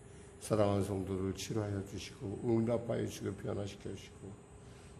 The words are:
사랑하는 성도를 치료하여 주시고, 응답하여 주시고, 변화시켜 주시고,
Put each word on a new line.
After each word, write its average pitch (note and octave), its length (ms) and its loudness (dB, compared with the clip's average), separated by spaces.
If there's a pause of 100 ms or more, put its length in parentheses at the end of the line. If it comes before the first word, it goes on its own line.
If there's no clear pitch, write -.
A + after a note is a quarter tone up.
(400)
사랑하는 G2+ 420 6
성도를 F#2+ 540 0
치료하여 G2+ 500 0
주시고, - 580 -6
응답하여 A#2 640 4
주시고, G2+ 280 -2
변화시켜 G2+ 600 -4
주시고, - 220 -12 (840)